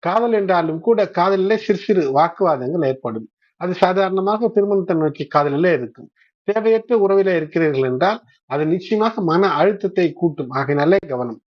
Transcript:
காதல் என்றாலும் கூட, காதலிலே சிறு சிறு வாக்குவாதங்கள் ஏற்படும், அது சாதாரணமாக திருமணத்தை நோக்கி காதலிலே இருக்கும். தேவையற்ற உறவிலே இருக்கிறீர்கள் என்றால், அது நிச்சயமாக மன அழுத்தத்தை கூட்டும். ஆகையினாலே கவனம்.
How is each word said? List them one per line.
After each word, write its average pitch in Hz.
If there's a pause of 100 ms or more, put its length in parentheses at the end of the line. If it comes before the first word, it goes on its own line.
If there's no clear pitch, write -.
காதல் 226
என்றாலும் 175
கூட, 233
காதலிலே 190
சிறு 208
சிறு 190 (120)
வாக்குவாதங்கள் 156
ஏற்படும், 117 (340)
அது 180
சாதாரணமாக 190
திருமணத்தை 196
நோக்கி 151
காதலிலே 147
இருக்கும். 123 (400)
தேவையற்ற 226
உறவிலே 196
இருக்கிறீர்கள் 151
என்றால், 180 (300)
அது 147
நிச்சயமாக 214
மன 175
அழுத்தத்தை 185
கூட்டும். 147
ஆகையினாலே 143
கவனம். 123